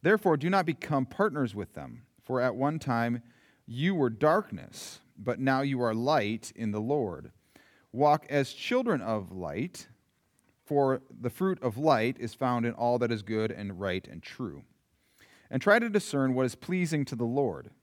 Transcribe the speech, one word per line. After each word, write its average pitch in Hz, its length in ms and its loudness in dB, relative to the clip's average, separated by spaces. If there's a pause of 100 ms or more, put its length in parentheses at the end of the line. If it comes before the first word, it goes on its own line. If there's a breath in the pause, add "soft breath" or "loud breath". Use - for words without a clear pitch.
Therefore, 180 360 4
do 151 120 -2
not 190 160 2
become 151 400 -2
partners 135 500 -2
with 101 180 -8
them, 71 300 -14 (180)
for 127 200 -2
at 123 140 0
one 143 240 -2
time 117 420 -2 (440 soft breath)
you 147 300 -2
were 139 140 2
darkness, 147 880 -2 (180)
but 107 220 -4
now 135 220 2
you 135 200 0
are 117 120 2
light 113 640 0
in 110 160 -4
the 107 100 -2
Lord. 113 500 -4 (600 soft breath)
Walk 147 380 4
as 139 220 2
children 240 500 0
of 101 300 -4
light, 92 560 -6 (800)
for 135 440 2
the 120 200 -6
fruit 190 320 -2
of 113 160 -2
light 131 420 4
is 117 140 -6
found 123 320 0
in 117 80 0
all 120 260 0
that 117 120 2
is 107 120 -2
good 110 280 -2
and 98 280 -8
right 95 280 -4
and 82 140 -16
true. 82 420 -10 (880 soft breath)
And - 120 -2
try 208 180 6
to 233 100 -2
discern 139 460 0
what 131 100 2
is 123 100 -2
pleasing 165 500 0
to 135 100 -8
the 120 100 -2
Lord. 117 460 -2 (120)